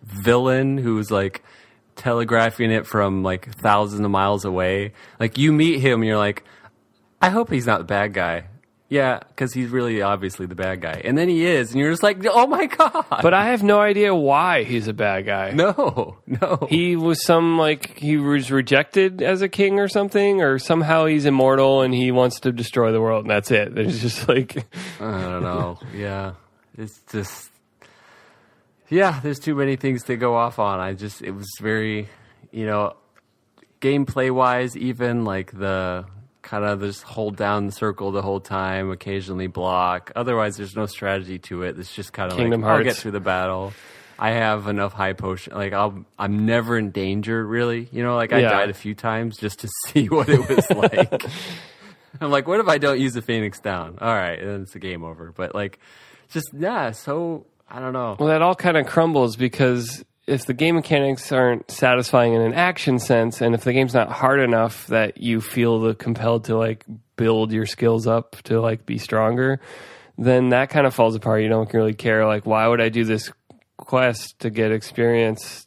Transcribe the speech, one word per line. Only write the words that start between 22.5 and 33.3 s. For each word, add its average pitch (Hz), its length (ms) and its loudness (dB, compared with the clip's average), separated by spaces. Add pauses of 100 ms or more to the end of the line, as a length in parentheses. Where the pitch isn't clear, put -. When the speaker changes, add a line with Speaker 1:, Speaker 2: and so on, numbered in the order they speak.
Speaker 2:
destroy 117 400 0
the 113 100 2
world, 110 260 0
and 107 40 -6
that's 104 220 0
it. 104 240 0
There's 107 260 -2
just, - 260 -4
like 127 280 0 (260)
<laughs> - 180 -16
Speaker 1:
I 104 220 -6
don't 90 220 -4
know. 87 340 -4 (160)
Yeah. 98 380 -8 (440)
It's 107 220 -14 (140)
just, - 360 -10 (1400)
yeah, 170 340 2
there's 143 160 -6
too 151 160 -4
many 139 220 0
things 131 280 -2
to 123 120 -4
go 120 180 0
off 117 240 0
on. 98 220 0
I 95 140 -6
just, 101 280 -12
it 98 80 -10
was 98 160 -12 (140)
very, 107 480 -4 (420)
you 113 160 -8
know, 104 300 -2 (840)